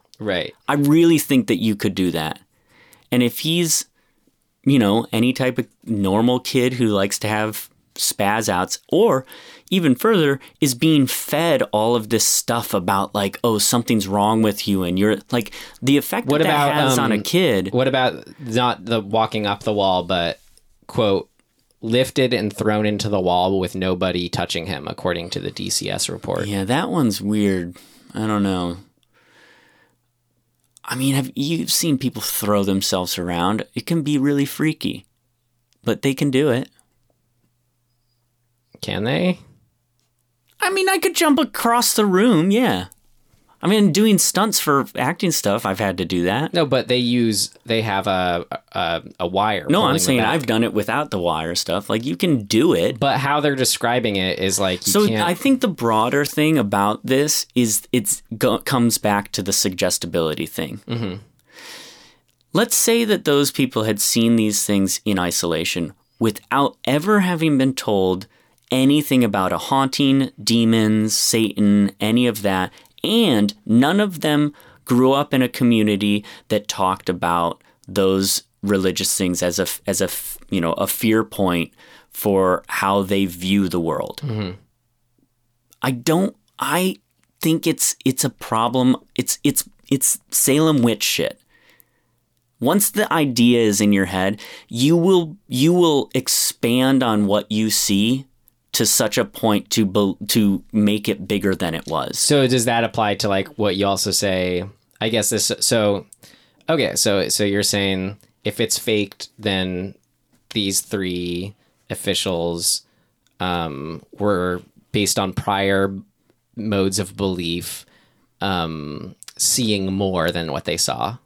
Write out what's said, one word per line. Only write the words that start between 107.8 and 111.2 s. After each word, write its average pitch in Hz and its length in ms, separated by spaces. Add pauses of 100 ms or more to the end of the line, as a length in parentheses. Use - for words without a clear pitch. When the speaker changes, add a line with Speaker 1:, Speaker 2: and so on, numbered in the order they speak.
Speaker 1:
if - 160
it's 113 180
faked, - 600
then 95 560 (560)
these 98 300
three 90 760 (360)